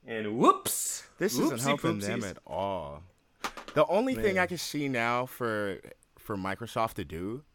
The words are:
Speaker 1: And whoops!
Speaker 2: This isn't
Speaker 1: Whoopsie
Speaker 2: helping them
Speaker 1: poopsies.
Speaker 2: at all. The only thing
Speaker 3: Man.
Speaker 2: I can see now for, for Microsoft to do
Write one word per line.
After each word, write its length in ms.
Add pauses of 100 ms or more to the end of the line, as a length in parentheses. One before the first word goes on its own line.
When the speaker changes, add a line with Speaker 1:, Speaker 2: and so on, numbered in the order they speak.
Speaker 1:
And 300
whoops! 680 (140)
Speaker 2:
This 200
isn't 220
Speaker 1:
Whoopsie 20
Speaker 2:
helping 380
them 200
Speaker 1:
poopsies. 100
Speaker 2:
at 160
all. 560 (720)
The 120
only 280
thing 200
Speaker 3:
Man. 80
Speaker 2:
I 40
can 120
see 300
now 380
for, 520 (400)
for 180
Microsoft 580
to 100
do 380 (120)